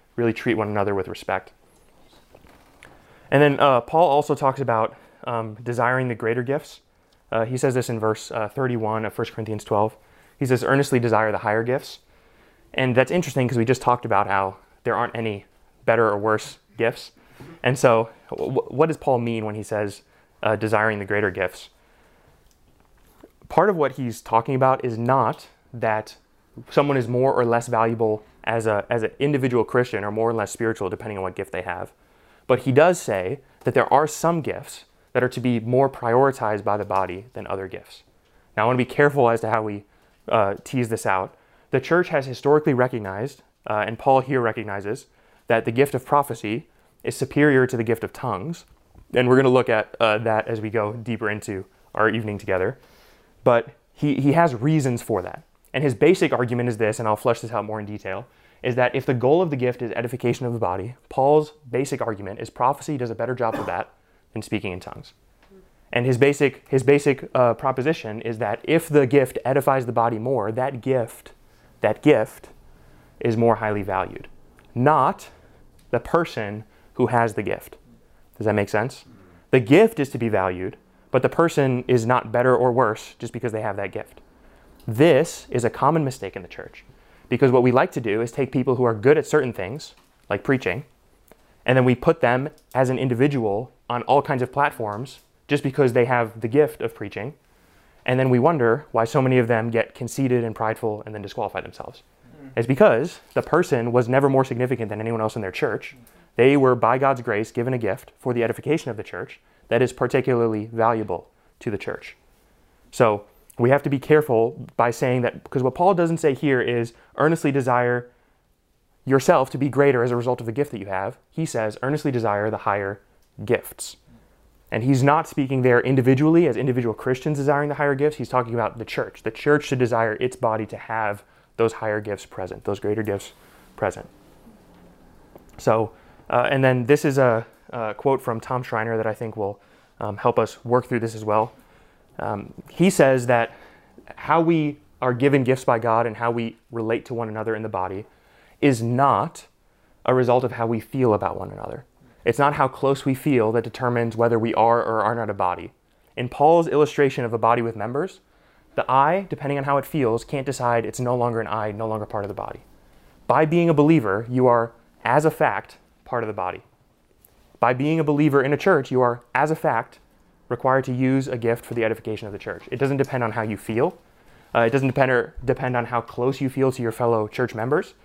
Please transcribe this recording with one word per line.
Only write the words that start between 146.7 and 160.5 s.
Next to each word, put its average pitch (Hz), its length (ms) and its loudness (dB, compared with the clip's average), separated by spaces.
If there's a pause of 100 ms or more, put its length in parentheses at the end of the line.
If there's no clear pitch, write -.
relate 113 360 -4
to 131 80 -10
one 113 140 -6
another 110 260 -6
in 107 80 -8
the 107 60 -8
body 95 380 -6 (560)
is 131 200 2
not 123 640 0 (580)
a 127 80 4
result 123 300 4
of 120 80 -4
how 117 140 -6
we 113 140 -2
feel 123 320 0
about 98 260 -2
one 98 120 -10
another. 104 340 -14 (400)
It's - 140 2
not 143 160 2
how 143 140 0
close 139 360 -2
we 139 100 0
feel 123 380 2
that 117 120 0
determines 117 520 -2
whether 117 220 4
we 113 160 0
are 117 260 4
or 110 220 -2
are 113 140 0
not 113 120 -4
a 104 60 -4
body. 90 380 -4 (440)
In 123 120 -4
Paul's 165 400 4
illustration 143 560 2
of 113 80 -4
a 117 60 -2
body 117 240 2
with 113 120 -4
members, 120 460 -6 (560)
the - 120 -2
eye, 151 400 2
depending 143 300 -4
on 139 60 -4
how 143 140 0
it 135 60 -2
feels, 117 400 0
can't 135 220 -6
decide 120 400 -2